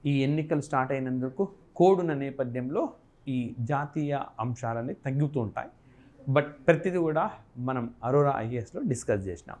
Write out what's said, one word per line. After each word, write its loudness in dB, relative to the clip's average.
ఈ 4
ఎన్నికలు 0
స్టార్ట్ -2
అయినందుకు -2
కోడ్ 6
ఉన్న 0
నేపథ్యంలో -2
ఈ -2
జాతీయ -2
అంశాలన్నీ -4
తగ్గుతూ 0
ఉంటాయి. -4
But 4
ప్రతిదీ 2
కూడా 0
మనం -4
అరోరా 4
ఐఏఎస్లో -4
డిస్కస్ 0
చేసినాం. -10